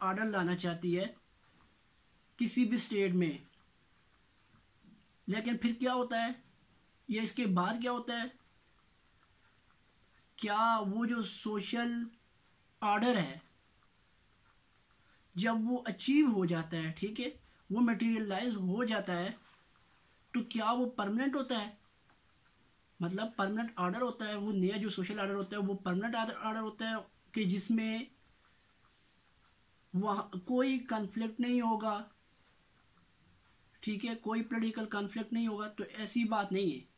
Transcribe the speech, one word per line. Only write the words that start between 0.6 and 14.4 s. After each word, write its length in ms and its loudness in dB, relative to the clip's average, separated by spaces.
है 220 0
किसी 260 4
भी 140 2
state 340 0
में। 300 2
लेकिन 280 0
फिर 160 0
क्या 200 0
होता 280 0
है, 220 -4
या 120 -2
इसके 240 -2
बाद 340 2
क्या 120 -2
होता 240 -4
है, 160 -6
क्या 400 4
वो 280 0
जो 160 2
social 840 -2
order 340 4
है 260 -2